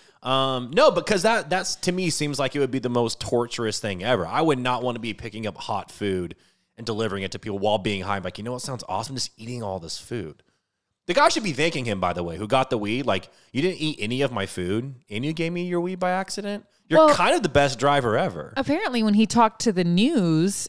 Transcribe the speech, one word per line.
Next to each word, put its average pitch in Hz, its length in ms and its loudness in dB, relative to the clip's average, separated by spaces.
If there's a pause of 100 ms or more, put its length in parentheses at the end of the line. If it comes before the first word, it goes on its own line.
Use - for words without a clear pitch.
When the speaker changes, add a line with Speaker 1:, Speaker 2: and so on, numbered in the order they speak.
(240)
Speaker 1:
Um, 131 500 0
no, 269 180 6
because 180 300 0
that, 208 280 0
that's, 180 260 -2
to - 160 -2
me, 180 180 -2
seems 147 300 -4
like 135 160 -2
it 147 40 -2
would 131 120 2
be 135 80 -2
the 117 100 -2
most 120 300 0
torturous 120 600 -2
thing 95 240 -4
ever. 104 220 2
I 110 160 -2
would 156 180 2
not 123 220 -2
want 123 140 -2
to 117 40 -10
be 113 140 -6
picking 110 320 -10
up 98 120 -6
hot 101 340 -6
food 92 440 -2 (400)
and 117 100 -14
delivering 107 380 -2
it 92 100 -6
to 98 60 -10
people 101 200 -6
while 104 180 2
being 98 240 -2
high. 98 160 -2
I'm 92 60 -6
like, 90 160 -8
"You 104 40 -12
know 117 100 -8
what 127 100 -10
sounds 131 260 -8
awesome? 113 260 -6
Just 117 220 -6
eating 120 260 -10
all 95 160 -6
this 82 200 -12
food." 90 420 -10 (640)
The 180 80 -2
guy 294 160 6
should 285 140 0
be 180 100 -2
thanking 143 320 0
him, 104 140 -2
by 90 140 0
the 87 100 -4
way, 85 120 -6
who 104 120 -8
got 131 240 2
the 127 80 2
weed. 113 260 -2
Like, 98 240 0 (240)
"You 123 80 -2
didn't 175 180 -2
eat 156 200 -2
any 117 240 -2
of 127 80 0
my 98 160 -4
food, 110 480 -4 (140)
and 107 140 -6
you 151 100 -4
gave 165 200 -4
me 175 120 -4
your 175 160 -2
weed 180 180 -6
by 180 120 0
accident? 202 540 -6 (240)
You're 311 160 8
Speaker 2:
Well, 294 100 8
Speaker 1:
kind 220 200 4
of 302 80 0
the 170 60 0
best 139 300 4
driver 135 380 4
ever." 104 400 -2
Speaker 2:
apparently, 269 460 0
when 214 100 4
he 214 140 6
talked 226 340 4
to 233 100 2
the 180 120 0
news 180 840 2